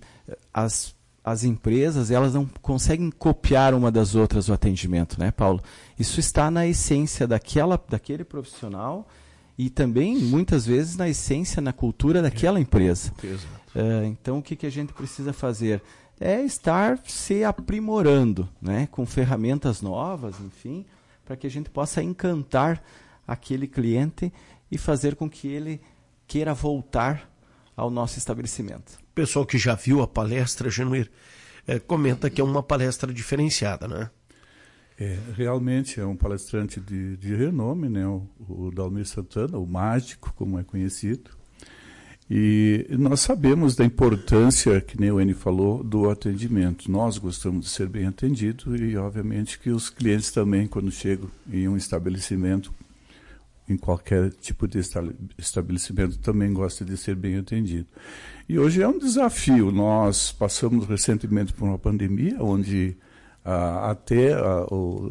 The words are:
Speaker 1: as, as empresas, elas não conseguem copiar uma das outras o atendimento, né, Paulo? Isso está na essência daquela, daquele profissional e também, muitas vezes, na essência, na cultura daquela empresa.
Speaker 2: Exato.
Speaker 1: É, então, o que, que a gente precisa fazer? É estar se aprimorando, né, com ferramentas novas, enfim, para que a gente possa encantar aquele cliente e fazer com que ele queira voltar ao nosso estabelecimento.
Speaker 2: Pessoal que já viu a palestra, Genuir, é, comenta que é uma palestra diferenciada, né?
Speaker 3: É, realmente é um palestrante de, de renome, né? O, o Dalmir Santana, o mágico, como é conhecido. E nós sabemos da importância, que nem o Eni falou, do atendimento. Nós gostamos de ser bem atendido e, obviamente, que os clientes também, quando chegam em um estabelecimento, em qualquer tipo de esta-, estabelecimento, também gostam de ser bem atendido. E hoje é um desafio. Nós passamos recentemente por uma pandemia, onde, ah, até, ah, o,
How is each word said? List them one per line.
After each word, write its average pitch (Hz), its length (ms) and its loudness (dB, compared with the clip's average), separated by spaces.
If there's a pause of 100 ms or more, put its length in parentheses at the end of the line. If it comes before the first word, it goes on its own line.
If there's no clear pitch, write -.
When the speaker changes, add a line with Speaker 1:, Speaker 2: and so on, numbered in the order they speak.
(540)
Speaker 1:
as, 110 400 -2 (300)
as 113 220 -4
empresas, 123 640 2
elas 127 220 4
não 143 120 0 (160)
conseguem 156 480 0
copiar 135 640 4
uma 123 160 4
das 110 260 4
outras 107 340 4
o 104 40 4
atendimento, 90 640 0
né, 90 140 0
Paulo? 95 300 2 (360)
Isso 120 220 -2
está 156 320 2
na 170 160 2
essência 151 580 2
daquela, 147 640 2
daquele 143 380 -6
profissional 131 840 -10 (500)
e 127 120 -2
também, 139 480 2
muitas 143 480 2
vezes, 156 320 2
na 180 100 0
essência, 151 540 -2
na 135 100 -2
cultura 139 500 2
daquela 151 380 2
empresa. 92 540 2 (100)
Speaker 2:
Exato. 95 340 -10 (180)
Speaker 1:
É, 110 300 0
então, 127 340 -4
o - 20 -8
que, 151 140 -10
que 151 100 -10
a 143 60 -4
gente 147 200 -8
precisa 139 400 -8
fazer? 110 500 -2 (380)
É 202 220 0
estar 226 640 0
se - 380 -2
aprimorando, 151 1080 2 (120)
né, 104 260 -2
com - 180 -6
ferramentas 127 760 0
novas, 110 600 -6
enfim, 131 440 -14 (380)
para 131 140 -12
que 139 100 -8
a - 20 -4
gente 147 200 -8
possa 147 320 -4
encantar 165 800 0 (420)
aquele 131 420 -6
cliente 135 640 0 (360)
e 156 80 -6
fazer 143 380 0
com 156 140 -6
que - 180 -12
ele 151 320 -8 (480)
queira 151 260 -2
voltar 139 760 -2 (460)
ao 120 140 -2
nosso 120 280 -4
estabelecimento. 117 800 -8 (200)
Speaker 2:
Pessoal 143 300 0
que 135 100 0
já 117 160 2
viu 131 300 2
a 113 40 0
palestra, 123 600 -2
Genuir, 127 400 -2 (560)
é, 127 140 -2
comenta 143 500 0
que 135 100 -4
é 135 40 4
uma 139 180 2
palestra 131 500 0
diferenciada, 123 760 -2
né? 110 240 -6 (880)
Speaker 3:
É, 98 180 -4 (180)
realmente 123 640 -2
é 101 60 -2
um 98 100 -4
palestrante 104 640 -4
de, 95 380 -8
de 98 180 -6
renome, 143 540 -2
né? 98 160 -2
O, 98 220 -4 (200)
o 92 240 -8
Dalmir 95 360 -4
Santana, 107 500 -6
o 92 80 -4
mágico, 104 720 -4
como 95 240 -4
é 90 40 -6
conhecido. 98 680 -6 (1000)
E 107 600 4
nós 139 300 2
sabemos 147 540 4
da 123 100 4
importância, 113 960 6
que - 180 -12
nem 101 120 4
o 98 80 4
Eni 95 140 4
falou, 101 500 0
do 104 260 2
atendimento. 101 800 0
Nós 104 260 0
gostamos 90 480 -4
de - 60 -8
ser 98 160 -4
bem 98 180 -4
atendido 120 680 -2
e, 113 220 -2
obviamente, 104 600 -4
que 120 140 -4
os 113 180 -2
clientes 107 400 0
também, 101 380 2
quando 98 240 -2
chegam 98 380 -4 (220)
em 95 160 0
um 98 100 0
estabelecimento, 92 960 -2 (960)
em 98 80 2
qualquer 92 540 0
tipo - 360 -6
de 92 120 -2
esta-, 85 340 -4 (240)
estabelecimento, 90 800 -2
também 101 340 0
gostam 95 320 -4
de 95 120 -8
ser 98 180 -4
bem 92 220 -4
atendido. 95 500 -4 (640)
E 165 80 2
hoje 165 240 4
é 202 60 4
um 311 100 2
desafio. 226 760 4
Nós 104 600 2
passamos 113 560 0
recentemente 104 640 0
por - 120 -4
uma 98 120 0
pandemia, 104 640 0
onde, 98 540 0 (480)
ah, 90 480 -2
até, 123 420 4
ah, 92 380 0
o, 98 400 -2